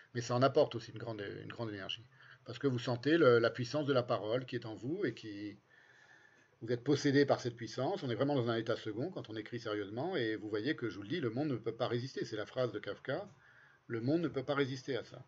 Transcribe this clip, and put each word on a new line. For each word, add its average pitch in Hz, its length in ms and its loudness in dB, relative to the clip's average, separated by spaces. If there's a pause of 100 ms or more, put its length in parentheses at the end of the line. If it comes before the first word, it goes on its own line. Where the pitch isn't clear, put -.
(140)
mais 120 80 -2
ça 120 120 -2
en 123 60 4
apporte 131 340 6
aussi 113 180 -8
une - 40 -14
grande, 110 240 -6
une 101 320 -8
grande 117 160 -6
énergie. 101 380 -8 (400)
Parce 117 120 -10
que - 80 0
vous 127 120 2
sentez 135 400 2
le, 123 200 10
la 113 120 6
puissance 135 340 -2
de 139 80 2
la 123 100 6
parole 120 440 0
qui 127 100 -6
est 117 80 -6
en 110 100 -10
vous, 143 300 -4
et 131 80 0
qui, 104 460 -10 (1040)
vous 120 100 -4
êtes 120 100 -2
possédé 143 440 6
par 123 160 4
cette 120 140 -4
puissance. 139 460 -4
On 139 60 -2
est 117 60 0
vraiment 139 220 2
dans 117 120 2
un 117 80 2
état 113 200 0
second 110 340 -4
quand - 180 -10
on 107 80 -10
écrit 110 240 -8
sérieusement, 110 560 -4
et 110 200 0
vous 101 120 -8
voyez 107 280 -2
que, 120 120 -4
je 92 80 -6
vous 101 60 -10
le 101 60 -12
dis, 165 120 -2
le 127 80 0
monde 131 200 -2
ne 131 80 0
peut 110 200 -4
pas 120 120 0
résister. 123 360 -4
C'est 113 120 -6
la 104 100 -4
phrase 123 260 -2
de 107 60 -6
Kafka, 143 500 -6 (580)
le 117 140 -4
monde 147 220 2
ne 156 60 0
peut 113 160 -4
pas 143 100 -2
résister 135 420 0
à 101 80 -4
ça. - 240 -16